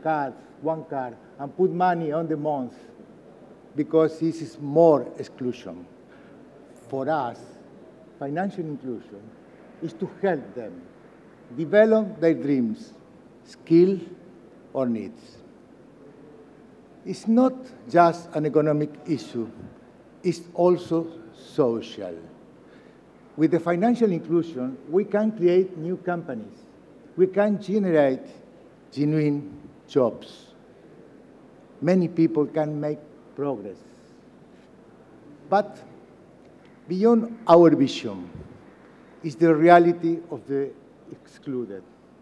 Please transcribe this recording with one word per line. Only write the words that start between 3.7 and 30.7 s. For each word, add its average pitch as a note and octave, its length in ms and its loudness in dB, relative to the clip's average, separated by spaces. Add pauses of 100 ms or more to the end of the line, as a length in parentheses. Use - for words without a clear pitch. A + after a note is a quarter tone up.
because D#3 420 0
this D#3+ 240 -4
is - 160 -14
more C#3+ 480 4 (120)
exclusion. A#2 680 -10 (1040)
For C3+ 200 -6
us, C3+ 300 -2 (800)
financial E3+ 460 -6
inclusion B2+ 580 -12 (580)
is D#3+ 140 -8
to - 160 -10 (100)
help C#3+ 340 -4
them G#2 280 -14 (760)
develop G3+ 640 2
their E3 140 4
dreams, B2+ 580 -2 (520)
skill, F3 560 2 (720)
or C3+ 140 -2
needs. G#2+ 520 -8 (1700)
It's - 200 -10
not B3+ 280 4 (340)
just E3+ 460 4
an D#3 100 -2
economic D3+ 460 2 (160)
issue, A#2+ 420 -6 (720)
it's F3 200 -4 (100)
also E3+ 540 0 (260)
social. A2 840 -4 (1200)
With D#3 160 2
the E3 80 2
financial G3+ 500 2
inclusion, D#3 680 -4 (140)
we F#3+ 140 0
can G#3 260 0
create F3+ 480 2
new E3+ 200 -6
companies. D#3 600 -8 (580)
We F#3 120 4
can G3+ 340 0
generate E3 640 2 (640)
genuine D3 720 -2 (260)
jobs. - 600 -2 (1300)